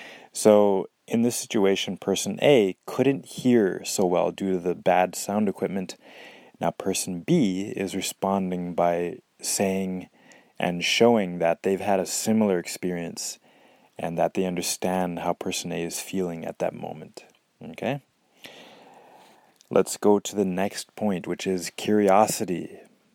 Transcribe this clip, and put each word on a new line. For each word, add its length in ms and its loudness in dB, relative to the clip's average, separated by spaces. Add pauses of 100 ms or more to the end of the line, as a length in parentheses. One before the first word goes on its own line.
(340)
so 560 6 (180)
in 140 0
this 140 0
situation, 640 0
person 440 -4
A 340 4 (100)
couldn't 400 -2
hear 600 2
so 200 0
well 260 2
due 220 -4
to 60 -2
the 160 -2
bad 400 2
sound 320 -2
equipment. 480 -4 (640)
Now, 120 0
person 500 -6
B 540 2
is 200 -4
responding 760 -2
by 460 0 (200)
saying 680 -2 (500)
and 240 -2
showing 540 4
that 240 0
they've 180 0
had 200 2
a 60 -2
similar 540 2
experience 800 -6 (600)
and 200 -6
that 160 0
they 120 0
understand 760 -2
how 140 -2
person 380 -6
A 120 -4
is 180 -6
feeling 420 -4
at 160 -10
that 140 -2
moment. 500 -14 (400)
Okay? 380 -6 (1700)
Let's 280 2
go 220 4
to 160 -8
the 100 2
next 500 -4
point, 320 -2
which 200 -6
is 240 -2
curiosity. 1080 2 (360)